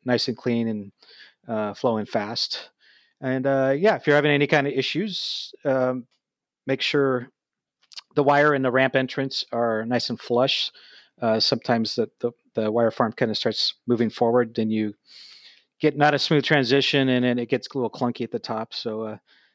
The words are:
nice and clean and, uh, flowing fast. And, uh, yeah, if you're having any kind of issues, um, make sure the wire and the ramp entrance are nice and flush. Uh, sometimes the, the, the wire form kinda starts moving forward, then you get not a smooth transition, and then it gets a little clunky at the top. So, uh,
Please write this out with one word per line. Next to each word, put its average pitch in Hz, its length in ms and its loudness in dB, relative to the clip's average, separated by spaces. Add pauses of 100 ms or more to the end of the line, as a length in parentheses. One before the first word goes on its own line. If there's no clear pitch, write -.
nice 123 240 0
and 120 80 -6
clean 117 320 -2
and, 104 240 -8 (560)
uh, 107 260 -4
flowing 110 320 -2
fast. - 640 -6 (500)
And, 131 260 -4
uh, 135 300 2
yeah, 190 200 2
if - 100 -14
you're 147 100 6
having 147 160 4
any 143 160 4
kind 143 180 2
of 143 60 -2
issues, - 800 -6 (100)
um, 127 420 -2 (600)
make 135 140 -2
sure 131 500 0 (840)
the 147 80 2
wire 143 300 6
and 135 120 0
the 131 60 2
ramp 131 260 2
entrance 131 560 -2
are 113 340 0
nice 120 240 -2
and 113 100 -6
flush. 123 500 0 (500)
Uh, 110 200 2
sometimes 117 540 0
the, 113 160 -2 (100)
the, 120 120 -2 (220)
the 110 160 0
wire 113 200 2
form 110 220 0
kinda 113 220 -2
starts - 400 -2 (120)
moving 117 240 2
forward, 117 440 0
then 110 160 -2
you 107 220 -2 (880)
get 151 160 2
not 147 180 4
a 139 40 0
smooth 147 260 2
transition, 135 640 2
and 123 160 2
then 123 140 0
it 120 100 -6
gets 127 200 -2
a 143 100 -8
little 120 120 -2
clunky 120 320 -4
at 113 80 -8
the 117 80 -6
top. 110 360 -8
So, 110 280 -8
uh, 107 140 -8 (380)